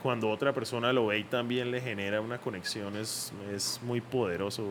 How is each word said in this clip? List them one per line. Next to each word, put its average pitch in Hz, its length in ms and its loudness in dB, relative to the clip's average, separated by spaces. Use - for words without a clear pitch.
cuando 113 260 2
otra 131 240 2
persona 120 400 2
lo 120 140 6
ve 104 120 4
y 107 40 -2
también 120 480 0
le 123 100 -2
genera 107 400 0
una 117 160 -4
conexión 104 580 -4
es, - 380 -4
es - 300 -2
muy 120 180 0
poderoso 101 680 0